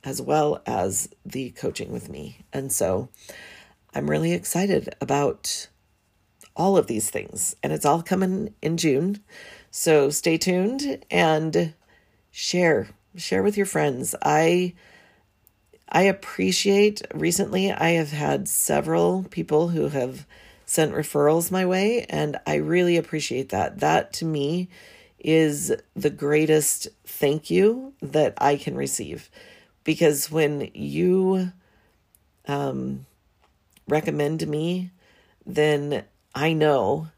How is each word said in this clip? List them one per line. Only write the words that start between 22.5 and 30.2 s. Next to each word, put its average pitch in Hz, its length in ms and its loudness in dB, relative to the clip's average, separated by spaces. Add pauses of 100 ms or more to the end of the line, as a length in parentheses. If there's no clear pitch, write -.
really 170 400 2
appreciate 147 540 -4
that. 95 280 -2
That - 360 2
to - 100 -6
me 160 440 -2 (500)
is 156 540 2 (220)
the 107 160 0
greatest 151 760 2 (160)
thank - 460 -2
you 233 520 2
that 147 340 0
I 143 200 2
can 139 180 -6
receive, 131 560 -8 (540)
because 151 460 2